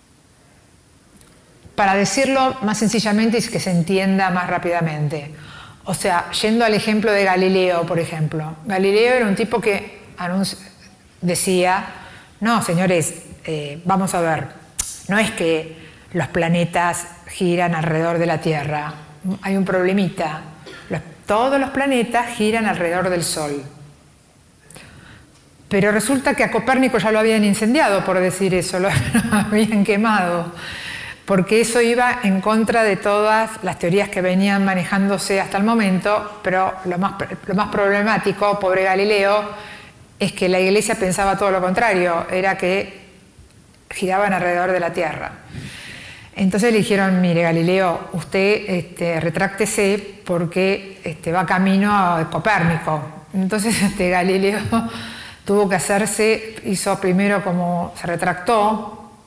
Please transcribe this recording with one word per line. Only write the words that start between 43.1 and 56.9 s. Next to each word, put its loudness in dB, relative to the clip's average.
giraban 0
alrededor 0
de 2
la -2
Tierra. -4
Entonces 2
le 4
dijeron, 2
"Mire, 2
Galileo, 2
usted, 0
este, -2
retráctese -2
porque, -2
este, -6
va 0
camino 2
a 2
Copérnico". -2
Entonces, 0
<laughs> -
este, 0
Galileo 2
tuvo 2
que 0
hacerse, 0
hizo -2